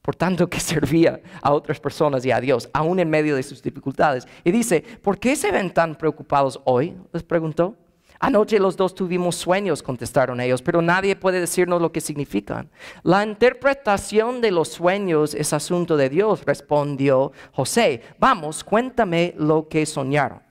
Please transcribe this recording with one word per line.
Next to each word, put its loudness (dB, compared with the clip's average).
Por -6
tanto 0
que -6
<laughs> -
servía 2
a 2
otras -2
personas -2
y 0
a 2
Dios, 0
aún 0
en 0
medio 2
de -2
sus -14
dificultades. -2
Y 2
dice, 0
"¿Por -2
qué 0
se -2
ven -2
tan 0
preocupados -2
hoy?", 0
les -6
preguntó. -2
"Anoche 2
los 2
dos 0
tuvimos -2
sueños", -2
contestaron -2
ellos, 0
"pero 0
nadie 2
puede 0
decirnos 0
lo 0
que -6
significan". -6
"La 2
interpretación 0
de 2
los 0
sueños 0
es -4
asunto 0
de 2
Dios", 0
respondió 0
José. 0
"Vamos, 0
cuéntame 0
lo 2
que 0
soñaron". -2